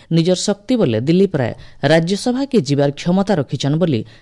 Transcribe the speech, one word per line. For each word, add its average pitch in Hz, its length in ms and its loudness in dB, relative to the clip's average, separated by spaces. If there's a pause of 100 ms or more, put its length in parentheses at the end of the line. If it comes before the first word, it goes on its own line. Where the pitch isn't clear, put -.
(120)
ନିଜର 170 300 2
ଶକ୍ତି 202 340 -2
ବଲେ 143 260 0
ଦିଲ୍ଲୀପ 180 340 2
ରାୟ 120 180 -2 (300)
ରାଜ୍ୟସଭାକେ 196 800 0
ଯିବାର 143 300 0
କ୍ଷମତା 185 440 0
ରଖିଛନ୍ 143 440 -2
ବୋଲି 156 220 0 (200)